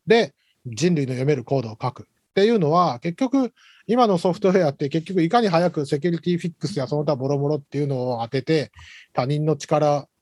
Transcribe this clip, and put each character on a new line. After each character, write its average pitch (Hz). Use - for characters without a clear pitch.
で、 214
人 131
類 143
の 127
読 127
め 147
る 123
コ 139
ー -
ド 123
を 107
書 123
く。 -
っ -
て 190
い 220
う 233
の 147
は、 175
結 170
局、 262
今 233
の 190
ソ 175
フ -
ト 196
ウ -
ェ 185
ア 143
っ 143
て 143
結 160
局 185
い 165
か 240
に 220
早 170
く 151
セ 143
キ 175
ュ -
リ 165
テ 175
ィ 175
フ 175
ィ -
ッ -
ク 151
ス 147
や 131
そ 147
の 151
他 147
諸 135
々 143
っ 151
て -
い 147
う 143
の 127
を 113
当 113
て 135
て、 151
他 127
人 147
の 156
力 147